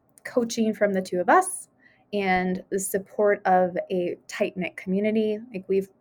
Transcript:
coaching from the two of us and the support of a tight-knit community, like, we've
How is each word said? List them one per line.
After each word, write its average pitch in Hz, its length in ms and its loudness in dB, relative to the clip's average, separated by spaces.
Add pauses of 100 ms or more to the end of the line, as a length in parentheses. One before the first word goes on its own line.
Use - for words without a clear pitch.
(240)
coaching 233 480 -2
from 202 220 0
the 190 80 0
two 185 180 -4
of 180 100 0
us 359 380 2 (460)
and 185 560 0
the 196 100 -2
support 202 680 0
of 185 300 4 (140)
a 180 280 -2 (100)
tight-knit - 500 -6
community, 214 600 -2 (120)
like, 185 160 -10
we've 190 220 0 (120)